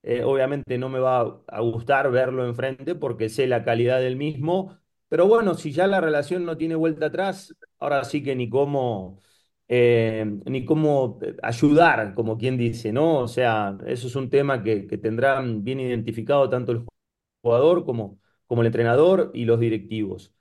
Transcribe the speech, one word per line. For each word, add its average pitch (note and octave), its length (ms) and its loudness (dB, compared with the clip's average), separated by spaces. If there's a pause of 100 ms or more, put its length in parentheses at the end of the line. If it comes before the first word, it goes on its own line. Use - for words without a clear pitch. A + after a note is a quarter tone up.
Eh, A#2+ 200 -2
obviamente C3+ 540 -2
no C3 120 -6
me C3 100 -4
va B2+ 480 0
a G#2+ 140 -8
gustar C3 500 0
verlo C3 340 0
enfrente C3+ 500 -6
porque A2+ 340 -4
sé C3 180 -2
la A#2 160 0
calidad A#2+ 360 2
del B2+ 160 -2
mismo, D3+ 640 -4 (300)
pero E3+ 180 4
bueno, A3 280 4
si D#3 160 -8
ya F3 160 2
la F#3+ 140 2
relación D#3 440 0
no D#3+ 120 -6
tiene E3 180 -4
vuelta D#3 320 0
atrás, F#3+ 480 -6 (240)
ahora C#3+ 240 0
sí C3+ 200 -4
que C3+ 120 -2
ni B2 140 -4
cómo, B2 720 -2 (480)
eh, A#2 580 4 (200)
ni C3 200 -4
cómo, D3 560 2
eh, - 220 -6
ayudar, B2 720 4
como A2 220 -2
quien B2+ 200 -2
dice, A2+ 340 -2
¿no? D3+ 280 2
O A#2+ 80 -2
sea, A2 580 0
eso B2 220 -6
es A#2+ 80 -10
un C3 140 -4
tema C#3 340 2
que, G2+ 240 -2
que G#2 100 -6
tendrán A#2 680 -2
bien C3 160 -4
identificado A#2+ 680 0
tanto B2 220 -2
el A#2 140 -4 (580)
jugador C3 420 4
como, A2+ 340 -6 (280)
como A#2+ 140 0
el A#2 60 4
entrenador C3 680 4
y A#2+ 120 -6
los A#2 140 2
directivos. G#2+ 800 -4